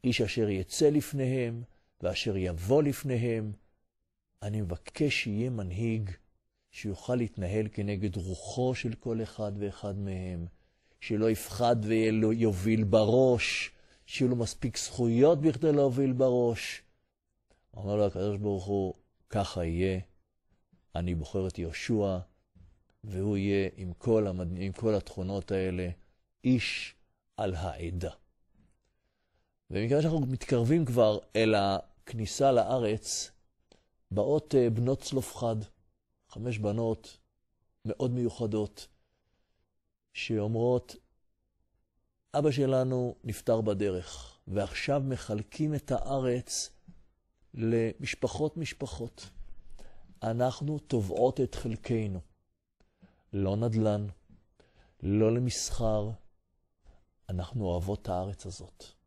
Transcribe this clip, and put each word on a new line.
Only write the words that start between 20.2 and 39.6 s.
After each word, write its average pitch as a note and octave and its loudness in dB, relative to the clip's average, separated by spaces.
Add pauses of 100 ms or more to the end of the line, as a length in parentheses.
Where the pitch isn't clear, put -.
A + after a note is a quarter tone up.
אני F2 -2
בוחר F#2 -4
את F2+ -8
יהושע, F#2+ -2 (840)
והוא G2+ -2
יהיה G2 2
עם F2+ -8
כל A2 2
המד-, F2+ -4
עם F#2+ -4
כל A2 0
התכונות F#2+ -4
האלה, F#2 -2 (540)
איש - 0 (420)
על G2 -2
העדה." E2+ -6 (1600)
ומכיוון A#2+ 2
שאנחנו D#3+ 2
מתקרבים C3 2
כבר A2+ 4 (160)
אל G#2+ 6
הכניסה G#2 0
לארץ, A2+ 0 (800)
באות, C#3 2
אה, B2 6
בנות A#2+ 0
צלופחד, B2 -4 (720)
חמש A2+ -6
בנות A2 -2 (680)
מאוד - -2
מיוחדות, A2 -2 (1300)